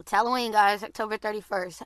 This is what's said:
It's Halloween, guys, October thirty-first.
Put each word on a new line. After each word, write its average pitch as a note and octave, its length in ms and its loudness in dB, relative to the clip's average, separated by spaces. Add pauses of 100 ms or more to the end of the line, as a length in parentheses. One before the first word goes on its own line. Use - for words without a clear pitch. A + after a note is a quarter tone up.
It's - 100 -20
Halloween, A#3 420 0
guys, G#3 300 4
October G#3+ 360 -6
thirty-first. G3+ 680 -6